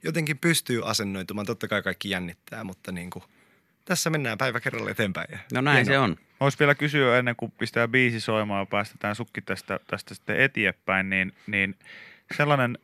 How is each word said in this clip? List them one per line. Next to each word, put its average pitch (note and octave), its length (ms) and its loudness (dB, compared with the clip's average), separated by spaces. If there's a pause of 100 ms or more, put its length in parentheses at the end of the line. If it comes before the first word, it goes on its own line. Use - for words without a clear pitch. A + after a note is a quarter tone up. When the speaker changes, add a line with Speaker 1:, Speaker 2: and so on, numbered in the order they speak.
Speaker 1:
jotenkin D#3 360 -2
pystyy B2+ 520 2
asennoitumaan. G2+ 560 -4
Totta A2 220 -6
kai G2+ 140 0
kaikki G2 280 -4
jännittää, F#2 540 -8
mutta, F#2+ 280 -12
niinku, F2 320 -10 (600)
tässä E3+ 260 0
mennään B2+ 280 -2
päivä B2+ 220 0
kerralla A2+ 300 -4
eteenpäin. G2+ 500 -2 (120)
Speaker 2:
No, B2 80 0
näin C#3+ 160 4
Speaker 1:
Hienoa. - 160 4
Speaker 2:
se C3+ 60 4
on. C3 180 2 (240)
Speaker 3:
Vois C#3 200 2
vielä C#3+ 140 6
kysyä C#3 440 4
ennen B2 180 0
kuin - 220 -8
pistää A#2 300 0
biisi A#2+ 320 4
soimaan G#2+ 420 0
ja F#2+ 40 -4
päästetään G#2 500 -4
sukki - 260 -8
tästä, - 440 -6
tästä - 280 -8
sitten - 260 -2
eteenpäin, F#2+ 680 0
niin, F#2+ 220 0 (140)
niin G2+ 300 0 (600)
sellainen C#3 480 2